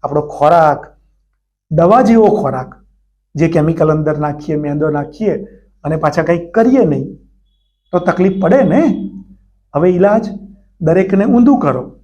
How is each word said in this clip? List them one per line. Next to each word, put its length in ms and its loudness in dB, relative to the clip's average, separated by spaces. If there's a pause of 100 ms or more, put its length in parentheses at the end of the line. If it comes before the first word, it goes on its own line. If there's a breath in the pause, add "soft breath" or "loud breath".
આપણો 180 -2
ખોરાક, 760 0 (720)
દવા 300 4
જેવો 260 4
ખોરાક, 480 -4 (600)
જે 120 0
કેમિકલ 440 0
અંદર 260 -2
નાખીએ, 380 -6
મેંદો 340 -4
નાખીએ 540 -4 (400 loud breath)
અને 140 -4
પાછા 260 -2
કંઈક 300 -4
કરીએ 320 2
નહીં, 300 -4 (760)
તો 80 0
તકલીફ 420 -2
પડે 200 4
ને. 500 0 (640)
હવે 140 2
ઈલાજ 380 2 (540)
દરેકને 440 0
ઊંધું 340 4
કરો. 440 -4